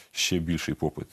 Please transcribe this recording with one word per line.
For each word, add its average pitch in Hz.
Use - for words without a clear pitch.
ще -
більший 80
попит -